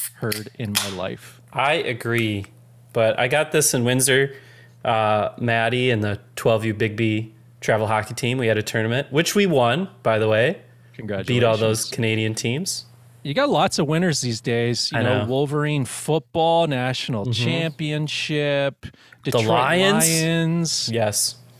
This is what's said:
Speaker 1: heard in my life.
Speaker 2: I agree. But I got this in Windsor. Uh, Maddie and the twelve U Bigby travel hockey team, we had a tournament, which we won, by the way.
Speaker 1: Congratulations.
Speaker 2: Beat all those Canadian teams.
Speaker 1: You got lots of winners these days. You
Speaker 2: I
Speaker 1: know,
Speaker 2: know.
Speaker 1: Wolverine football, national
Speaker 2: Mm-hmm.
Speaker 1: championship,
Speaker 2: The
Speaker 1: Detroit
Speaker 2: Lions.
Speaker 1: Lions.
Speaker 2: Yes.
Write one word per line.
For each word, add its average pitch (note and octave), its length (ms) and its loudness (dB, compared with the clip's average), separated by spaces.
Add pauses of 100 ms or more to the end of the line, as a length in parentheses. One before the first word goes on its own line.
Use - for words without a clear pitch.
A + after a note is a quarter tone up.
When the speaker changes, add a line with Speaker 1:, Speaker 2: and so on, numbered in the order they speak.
(160)
Speaker 1:
heard G#2+ 420 -6
in G#2 140 -6
my G2+ 240 -2
life. G2 440 -10 (120)
Speaker 2:
I C#3 220 0
agree. A2+ 720 -4 (460)
But A2 280 2
I B2 80 2
got D3 240 0
this D3+ 200 2
in B2 120 2
Windsor. C3 500 2 (500)
Uh, G#2+ 440 2 (100)
Maddie A#2 540 0
and G#2 100 0
the G#2 160 -2 (160)
twelve A2+ 300 2
U A2 100 -2
Bigby A2 560 -2 (300)
travel A2 260 0
hockey G#2+ 280 -2
team, B2 220 -2
we A#2+ 120 0
had G#2+ 100 2
a G#2+ 60 -2
tournament, A#2 480 -2
which E3 240 0
we G3+ 100 4
won, C#3+ 420 2 (140)
by A2 160 2
the A2 80 2
way. A2+ 340 2 (340)
Speaker 1:
Congratulations. G2+ 340 -8
Speaker 2:
Beat A#2+ 160 2
all A2+ 120 4
those A2 320 0
Canadian A2 460 -2
teams. C3 520 -4 (360)
Speaker 1:
You C#3 100 -8
got C4+ 160 0
lots F#3 300 2
of D#3+ 80 2
winners D#3+ 360 0
these A#2 180 -4
days. A#2+ 500 -2
You - 80 -2
Speaker 2:
I A2+ 60 2
Speaker 1:
know, G#2 180 2
Speaker 2:
know. A2+ 80 -2
Speaker 1:
Wolverine D3 540 0
football, E3 840 0
national B2+ 600 -2
Speaker 2:
Mm-hmm. A#2+ 180 -2
Speaker 1:
championship, D3+ 1400 -2 (380)
Speaker 2:
The C3+ 60 -2
Speaker 1:
Detroit A#2 160 2
Speaker 2:
Lions. E3 640 4
Speaker 1:
Lions. E3 840 0
Speaker 2:
Yes. G#2+ 440 0 (240)